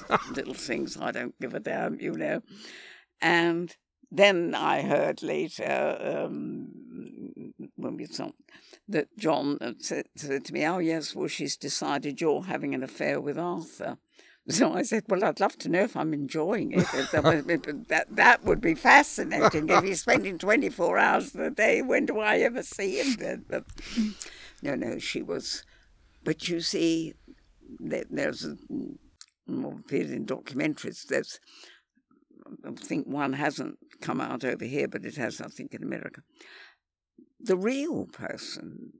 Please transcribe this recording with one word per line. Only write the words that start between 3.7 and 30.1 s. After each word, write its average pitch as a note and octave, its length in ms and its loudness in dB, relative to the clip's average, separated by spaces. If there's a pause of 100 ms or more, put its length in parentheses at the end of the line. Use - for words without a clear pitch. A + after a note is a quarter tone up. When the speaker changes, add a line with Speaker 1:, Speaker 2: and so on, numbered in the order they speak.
Speaker 1:
then F3+ 440 6
I D3 280 2
heard D3 400 2
later, D3+ 760 -2 (260)
um, - 440 -8 (1080)
when D3 200 -6
we - 100 -10
saw - 240 -8 (560)
that A#3 220 0 (100)
John C#3+ 420 2
had - 220 -6
said, - 240 -4 (100)
said C#3+ 280 -4
to - 80 -10
me, D3 140 0
"Oh, F3+ 120 0
yes, D#3+ 360 -2
well, D3+ 140 -2
she's C#3+ 280 -4
decided C#3+ 640 -4
you're D3+ 240 2
having C#3+ 300 -4
an C3 80 -2
affair C#3+ 380 -2
with C#3 180 -4
Arthur." - 600 -6 (500)
So E3 260 4
I F#3 80 0
said, A3+ 260 0
"Well, F#3+ 160 2
I'd E3+ 160 0
love D4+ 180 2
to - 120 -6
know F3 120 4
if A3+ 140 0
I'm D#3 160 0
enjoying D#3 600 -2
it." F3 200 4
If C3+ 200 -2
that D3+ 120 4
was, D#3 200 6
Speaker 2:
<laughs> - 440 -2
Speaker 1:
that, D#3 260 2
that A3 300 8
would F#3+ 160 4
be E3 140 4
fascinating. A#3 960 6
If F#3 120 8
he's F#3+ 200 0
spending G3 360 2
twenty-four F#3+ 600 4
hours - 360 4
of F3 60 -8
the E3 100 0
day, A3 320 4
when C4 240 2
do G#3+ 140 -2
I G#3+ 200 4
ever A#3+ 220 2
see - 380 -2
him C4 160 2
then? - 320 -6
But - 160 -6 (1000)
no, C#3 120 -4
no, - 240 -4
she - 240 -4
was. - 420 -6 (580)
But - 260 -4
you E3+ 120 -2
see, E3 540 0 (680)
there, - 300 -6
there's - 340 -4
a, D#3 120 -8 (920)
more C3 340 -6
appeared C3+ 300 -2